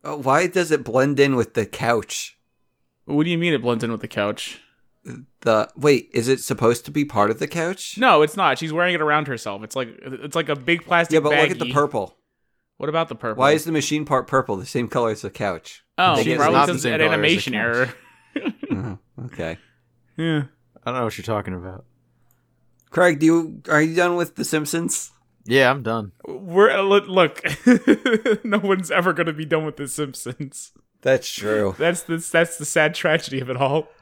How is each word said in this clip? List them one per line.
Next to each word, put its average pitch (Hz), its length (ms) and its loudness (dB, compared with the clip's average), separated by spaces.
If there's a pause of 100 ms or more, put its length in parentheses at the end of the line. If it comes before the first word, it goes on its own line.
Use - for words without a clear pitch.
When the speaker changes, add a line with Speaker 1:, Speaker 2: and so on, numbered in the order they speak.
Speaker 1:
Uh, 147 120 -6
why 143 300 2
does 175 240 0
it 139 140 2
blend 131 340 2
in 139 180 2
with 113 180 -2
the 107 120 0
couch? - 720 -4 (680)
Speaker 2:
What 147 180 0
do 175 60 -2
you 170 80 0
mean 170 160 0
it 120 80 0
blends 120 200 0
in 117 80 -2
with 110 120 -6
the - 60 -12
couch? - 520 -4 (800)
Speaker 1:
The, 110 340 2
wait, 143 380 2
is 120 160 0
it 131 120 2
supposed 120 440 0
to - 60 -16
be 147 160 -2
part 104 240 2
of 113 80 -2
the 151 100 -4
couch? 170 500 -6
Speaker 2:
No, 214 240 6
it's 151 140 2
not. 160 220 2
She's 160 140 -6
wearing 175 220 0
it 160 60 -2
around 151 260 2
herself. 107 380 -8
It's 107 100 -16
like, 127 140 -4 (140)
it's 135 340 -10
like 156 140 -2
a 143 60 0
big 165 280 -2
plastic 170 300 0
Speaker 1:
Yeah, 160 60 6
but 147 100 0
look 147 200 4
at 127 80 -6
the 123 60 -4
Speaker 2:
baggie. 123 80 -6
Speaker 1:
purple. 135 440 -2 (600)
Speaker 2:
What 143 140 -8
about 160 180 -2
the 127 60 -10
purple? 110 260 -6
Speaker 1:
Why 143 120 6
is 156 120 2
the 165 80 -4
machine 151 320 -2
part 135 220 0
purple, 127 300 0
the 95 100 -10
same 120 220 -4
color 117 220 0
as 104 120 -6
the 98 80 -8
couch? - 520 -8 (160)
Speaker 2:
Oh, 175 180 4
Speaker 1:
They 127 80 2
get 127 140 0
Speaker 2:
probably 143 180 4
Speaker 3:
not 143 100 6
the 180 80 0
Speaker 2:
because 135 80 -4
Speaker 3:
same - 120 0
Speaker 2:
an 156 60 -2
Speaker 3:
color 156 60 4
as 156 40 2
the 160 40 2
Speaker 2:
animation 151 400 0
Speaker 3:
couch. 110 80 -2
Speaker 2:
error. 120 320 0 (420)
<laughs> 311 180 -6 (160)
Speaker 1:
Uh-huh, 107 260 -6 (300)
okay. 85 320 -8 (580)
Speaker 2:
Yeah. 160 260 -2 (440)
Speaker 3:
I 120 60 -4
don't 127 80 -4
know 120 40 0
what 107 140 -6
you're 92 60 -14
talking 104 300 -4
about. 90 300 -14 (1040)
Speaker 1:
Craig, 170 280 2
do 156 80 4
you, 165 420 2
are 151 140 4
you 165 120 0
done 175 220 2
with 170 200 -4
The - 80 -6
Simpsons? 160 680 -4 (340)
Speaker 3:
Yeah, 127 260 4
I'm 135 120 -2
done. 107 300 -4 (140)
Speaker 2:
We're, 196 440 2
uh, 196 120 0
look, 196 260 2
look. 185 340 2 (240)
<laughs> 240 760 4
No 214 140 0
one's 190 320 0
ever 185 220 2
gonna 165 220 -2
be 156 100 -8
done 156 220 -2
with 147 100 -8
The 143 120 -8
Simpsons. - 840 -10 (300)
Speaker 1:
That's 131 280 2
true. 104 480 0
Speaker 2:
That's 175 260 0
the, 165 140 -4
that's 165 380 0
the 151 80 -10
sad 156 300 2
tragedy 156 460 -2
of 127 100 -8
it 123 60 -4
all. 139 320 0 (140)